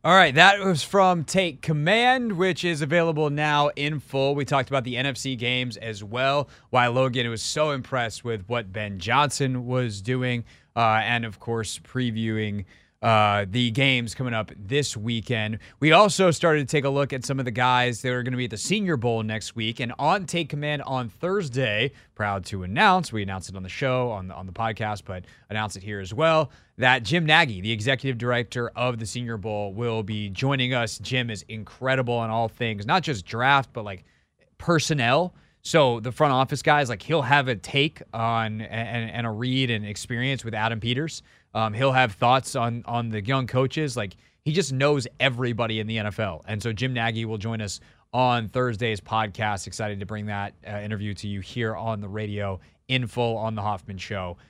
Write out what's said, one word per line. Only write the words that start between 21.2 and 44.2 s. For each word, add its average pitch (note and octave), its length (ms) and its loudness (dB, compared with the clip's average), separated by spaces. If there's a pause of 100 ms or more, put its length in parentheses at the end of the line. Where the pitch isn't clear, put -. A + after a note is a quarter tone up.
proud G2+ 300 -4
to F#2+ 180 -8
announce, F3+ 480 4
we G#2+ 120 -4
announced F#2+ 260 -8
it F#2+ 80 -12
on F#2 60 -10
the F#2 60 -10
show, B2+ 400 0
on, F#2 220 -8
on F#2+ 140 -14
the F2+ 80 -14
podcast, G#2+ 520 -4
but F#2 200 -12 (240)
announce G#2+ 260 -6
it F#2+ 80 -14
here G#2 160 -8
as F#2 140 -10
well, D#3 360 4 (300)
that B2+ 240 4
Jim D#3 220 0
Nagy, D3+ 360 4
the A2 100 -2
executive A#2+ 460 -2
director A#2+ 580 -2
of A#2+ 240 -2
the A2+ 60 -8
Senior A#2 320 -6
Bowl, G#2 360 -6
will A2+ 300 -2
be G#2 260 -6
joining C3 440 0
us. A#2 260 -2
Jim A#2+ 300 -2
is G2+ 200 -8
incredible B2 680 -2
on A2+ 160 0
all A2+ 160 0
things, G#2+ 380 -4
not D#3+ 180 4
just A2 220 -4
draft, C3 480 2
but, A2+ 100 -8
like, G2 220 -12 (520)
personnel. D#3 800 2 (280)
So C3 360 4
the A#2 120 -6
front C#3+ 220 4
office C3 280 2
guys, D3 260 4
like, A2+ 140 -6
he'll D#3 220 0
have C3+ 240 4
a B2 80 0
take C#3+ 460 -2 (120)
on A2+ 480 0
and, A2+ 480 -6
and A#2 160 -6
a A2+ 40 -2
read B2+ 420 -2
and G#2+ 140 -2
experience A#2+ 600 -4
with A2 80 -6
Adam A2 260 -2
Peters. B2 440 -4 (320)
Um, A2 180 0
he'll C3 200 2
have B2+ 180 4
thoughts B2 440 2
on, A#2+ 300 -2
on A#2 240 -4
the G#2+ 160 -4
young C3 220 0
coaches. C3 500 0
Like, G2+ 180 -6 (300)